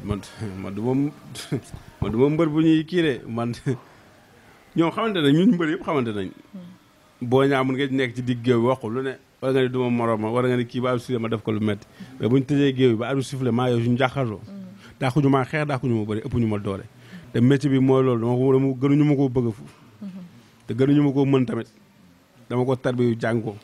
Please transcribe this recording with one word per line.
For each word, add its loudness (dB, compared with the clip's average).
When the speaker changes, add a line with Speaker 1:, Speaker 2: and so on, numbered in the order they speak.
Speaker 1:
man, -4
man -10
du -8
ma, 0
<laughs> -8
man -4
du -2
ma 4
mbër 0
bu 0
ñuy 2
kii -2
de, 0
man, -4
<laughs> -12
ñoom 2
xamante -4
nañ, 4
ñun 4
mbër -2
yëpp -8
xamante -2
nañ. -6
Speaker 2:
Hmm. -16
Speaker 1:
Boy 4
Niang 0
mën -2
nga -2
nekk -2
ci -8
digg -2
géew 4
bi 2
wax 0
ko -8
lu -4
ne, -8
wala -2
nga 2
ne 2
du -4
ma 0
moroom 0
ma, -2
wala 0
nga 2
ne 0
kii -6
ba -2
arbitre -2
sifflé -4
ma -4
def -2
ko -2
lu -2
métti. -2
Mais 0
bu 4
ñu 0
tëjee 2
géew 4
bi 2
ba -4
arbitre -2
sifflé -4
maa 2
yow 2
suñu 2
jàkkaarloo. -2
Speaker 2:
Hmm. -16
Speaker 1:
Dàquñu 2
maa 4
xeex, -4
dàquñu -2
ma -2
bëri, -4
ëppuñu 0
ma 0
doole. -6
Te 0
métier 4
bi 2
mooy 4
loolu, 2
dama 0
ko, 4
dama, 4
gënuñu 4
ma 4
koo 2
bëgg 0
fu. -14
Speaker 2:
Hmm. -12
Speaker 1:
Te -6
gënuñu 4
ma 2
koo 2
mën 4
tamit. -6
Dama 0
ko 2
tarbiyu 0
jàng 0
ko. -8